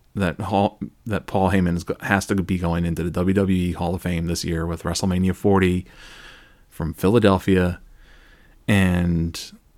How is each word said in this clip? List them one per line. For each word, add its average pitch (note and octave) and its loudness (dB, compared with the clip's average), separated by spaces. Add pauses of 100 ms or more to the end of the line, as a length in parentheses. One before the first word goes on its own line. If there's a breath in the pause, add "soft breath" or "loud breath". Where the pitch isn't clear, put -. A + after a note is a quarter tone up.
(160)
that F#2 -2
Hall, G2+ 0 (260)
that G2+ -6
Paul F#2+ 0
Heyman F2+ 2
is F2 -6
go-, - -6
has G2 -2
to G#2 -2
be F#2+ -2
going E2+ -2
into E2+ -4
the E2 -4
W F2+ 0
W F#2+ 2
E F2 0
Hall F2 -4
of F2+ -8
Fame E2+ -4
this E2+ -4
year E2 -4
with E2+ -8
WrestleMania F2+ 0
forty F#2 2 (840 loud breath)
from D2+ -6
Philadelphia. F#2+ 2 (880 soft breath)
And, F2 2 (380)